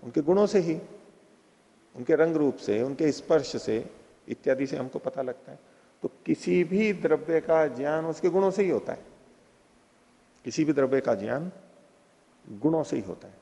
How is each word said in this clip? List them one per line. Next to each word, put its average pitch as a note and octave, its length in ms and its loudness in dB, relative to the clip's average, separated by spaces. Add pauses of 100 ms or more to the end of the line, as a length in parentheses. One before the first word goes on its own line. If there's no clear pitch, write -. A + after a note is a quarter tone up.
उनके B2+ 180 -2
गुणों F#3 240 4
से G3+ 140 2
ही, E3 220 -2 (1120)
उनके B2+ 200 2
रंग D#3+ 200 2
रूप D3 220 2
से, G#2+ 240 0
उनके C#3+ 300 0
स्पर्श C3+ 500 0
से A2+ 280 -4 (380)
इत्यादि C3+ 400 -2
से D3+ 100 -6
हमको C3 220 -8
पता C3 220 -6
लगता B2+ 300 -8
है। - 220 -20 (280)
तो - 80 -4 (160)
किसी F3 380 2
भी G3+ 300 2
द्रव्य D#3 480 0
का D#3+ 260 4
ज्ञान D3 380 -2
उसके E3 240 0
गुणों F#3+ 220 2
से G3 120 0
ही F#3 60 2
होता A#2+ 240 -2
है, - 120 -12 (1400)
किसी D3+ 200 -2
भी D3+ 80 2
द्रव्य C3+ 280 2
का A#2+ 120 0
ज्ञान A#2+ 380 -4 (960)
गुणों D3+ 340 0
से - 120 -6
ही A#2 60 -4
होता F#2+ 260 -12
है G2 140 -20